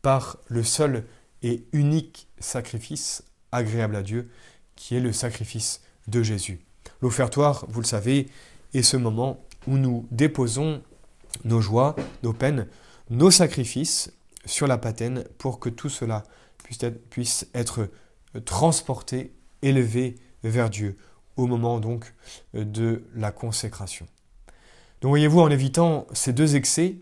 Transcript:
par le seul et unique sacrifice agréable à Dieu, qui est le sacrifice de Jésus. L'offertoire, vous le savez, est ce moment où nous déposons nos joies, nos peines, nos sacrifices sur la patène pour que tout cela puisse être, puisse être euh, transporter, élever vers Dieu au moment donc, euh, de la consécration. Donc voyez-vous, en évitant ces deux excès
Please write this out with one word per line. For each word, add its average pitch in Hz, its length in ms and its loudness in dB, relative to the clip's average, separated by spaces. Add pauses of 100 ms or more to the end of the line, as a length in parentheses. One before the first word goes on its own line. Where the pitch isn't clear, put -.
par 135 360 0 (100)
le 117 140 -2
seul 123 440 0 (360)
et 117 300 -4
unique 151 560 0 (100)
sacrifice - 840 -8 (280)
agréable 110 440 0
à 98 60 -4
Dieu, 117 280 -6 (460)
qui - 200 -6
est 123 40 0
le 120 120 0
sacrifice - 720 -6 (260)
de 117 140 2
Jésus. 101 380 -2 (400)
L'offertoire, 135 680 0
vous 110 120 -6
le 110 60 -4
savez, 127 420 0 (440)
est 127 100 2
ce 131 140 4
moment 120 480 -2 (220)
où 135 100 0
nous 123 340 0
déposons 135 720 0 (640)
nos 113 160 4
joies, 120 340 2 (280)
nos 117 100 -2
peines, 131 340 0 (440)
nos 143 200 8
sacrifices - 840 0 (340)
sur - 200 -2
la 127 120 2
patène 117 460 -4 (140)
pour 127 220 -6
que - 80 -6
tout 117 200 -8
cela 110 360 -4 (400)
puisse - 180 -10
être, 120 160 -4 (120)
puisse - 440 -4
être 117 340 -2 (480)
euh, 113 40 -10
transporter, 131 920 -2 (280)
élever 123 540 2 (260)
vers 113 280 0
Dieu 104 260 -6 (400)
au 127 100 0
moment 120 340 0
donc, 117 340 -6 (400)
euh, 110 100 -4
de 113 400 -2 (100)
la 107 180 -4
consécration. 107 760 -8 (920)
Donc 135 100 0
voyez-vous, 151 300 8
en 156 100 8
évitant 143 640 2
ces - 200 -2
deux 143 240 4
excès 180 460 2